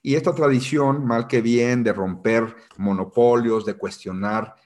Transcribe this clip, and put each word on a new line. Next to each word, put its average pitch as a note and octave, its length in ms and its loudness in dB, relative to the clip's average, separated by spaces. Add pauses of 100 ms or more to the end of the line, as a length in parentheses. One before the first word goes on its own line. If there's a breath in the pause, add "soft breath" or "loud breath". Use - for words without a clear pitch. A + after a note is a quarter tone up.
y C#3 140 0
esta D#3+ 180 0
tradición, C#3 720 0
mal A#2 220 -2
que B2 120 0
bien, A#2+ 440 2
de G#2+ 80 0
romper G2 640 -2 (200 loud breath)
monopolios, A2+ 880 2
de G2+ 100 -6
cuestionar G#2 920 -6